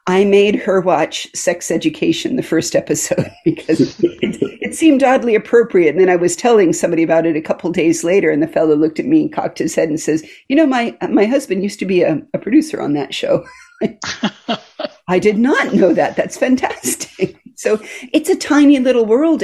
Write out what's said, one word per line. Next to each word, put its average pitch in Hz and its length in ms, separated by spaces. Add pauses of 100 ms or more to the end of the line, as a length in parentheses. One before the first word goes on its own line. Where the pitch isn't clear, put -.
I 185 180
made 202 300
her 190 260
watch 165 520
Sex - 380
Education, 160 640
the 123 80
first - 320
episode, - 600
<laughs> - 80
because - 340
it, - 840
it - 140
seemed 285 280
oddly 240 320
appropriate. 208 560
And 160 100
then 185 80
I 180 80
was 170 180
telling 208 380
somebody 165 300
about 165 220
it 165 120
a 160 40
couple 175 300
days 165 320
later, 180 260
and 151 140
the 156 40
fellow 156 280
looked 156 240
at - 60
me 156 160
and 151 100
cocked - 280
his 156 160
head 170 120
and 151 140
says, 160 260 (220)
"You 277 80
know, 320 100
my, 240 300 (120)
my 208 160
husband 190 380
used 202 160
to 185 60
be 185 160
a, 220 200 (120)
a - 60
producer - 420
on 147 120
that 143 200
show." - 320 (360)
<laughs> 226 60 (1200)
I 180 120
did 208 180
not 269 360
know 320 200
that. 151 220
That's - 220
fantastic. - 1080
<laughs> - 100
So 208 240 (320)
it's 311 180
a 330 60
tiny 285 440
little 247 260
world 269 380